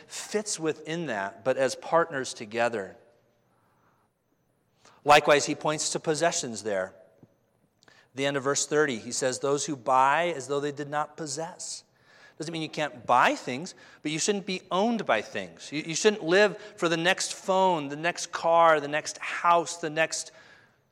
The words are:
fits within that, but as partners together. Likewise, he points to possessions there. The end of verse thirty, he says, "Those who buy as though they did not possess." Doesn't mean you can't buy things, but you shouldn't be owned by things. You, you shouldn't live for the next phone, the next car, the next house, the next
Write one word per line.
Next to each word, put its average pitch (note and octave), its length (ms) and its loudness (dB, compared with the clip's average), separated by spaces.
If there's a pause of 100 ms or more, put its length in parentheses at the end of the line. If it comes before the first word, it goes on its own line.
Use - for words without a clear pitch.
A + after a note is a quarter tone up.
fits - 500 -6
within D#3+ 500 -6
that, G#2 360 -6
but C3 140 0
as C3 180 0
partners E3 580 -2
together. A2 640 -4 (2000)
Likewise, D3 420 6
he D3+ 80 -4
points D3+ 360 -4
to E3 100 -4
possessions C3 640 -2
there. F#2+ 300 -4 (1200)
The C3+ 120 -2
end C#3+ 100 0
of C3+ 80 -2
verse C#3 220 0
thirty, D3 320 2
he A2 160 -10
says, B2+ 260 -2
"Those C#3+ 260 0
who D#3 120 -6
buy C3+ 580 4
as B2+ 120 -10
though C#3+ 120 -2
they C#3+ 140 -4
did C#3+ 160 -10
not D3+ 260 -4
possess." D#3+ 680 -10 (520)
Doesn't D#3 140 -8
mean E3 100 -6
you D3+ 80 -6
can't D3 360 -6
buy F#3 300 6
things, C#3+ 380 -8 (280)
but D3+ 100 -4
you D#3+ 80 -4
shouldn't G3+ 260 -2
be F#3 240 -6
owned G3+ 360 0
by A2 160 2
things. - 500 -10
You, D3+ 140 -6
you D#3+ 100 -6
shouldn't G#3 280 2
live F#3 340 4 (180)
for E3+ 140 0
the E3 80 2
next F3 380 0
phone, F#3 520 2
the C#3+ 80 -8
next E3+ 360 -6
car, E3 500 6
the C#3+ 60 -4
next D3 320 -6
house, - 580 2
the D#3 140 -4
next D#3 400 -2 (600)